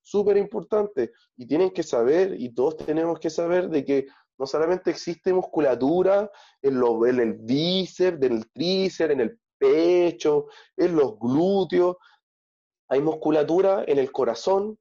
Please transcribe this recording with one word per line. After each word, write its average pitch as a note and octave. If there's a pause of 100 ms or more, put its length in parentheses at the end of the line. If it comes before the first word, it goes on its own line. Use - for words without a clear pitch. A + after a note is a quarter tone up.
súper G3+
importante. G#3 (240)
Y B2
tienen E3
que F3+
saber, C3+
y B2
todos D#3
tenemos D#3
que E3
saber, F3
de D3
que C#3 (320)
no C3
solamente E3+
existe E3+
musculatura F3+ (320)
en C3+
lo, A#2
en B2+
el A2
bíceps, E3
en B2
el A2+
tríceps, F3
en C3+
el A2 (180)
pecho, D#3 (300)
en F3
los C3
glúteos, F3+ (920)
hay C3+
musculatura D#3
en C#3+
el C3
corazón F#3+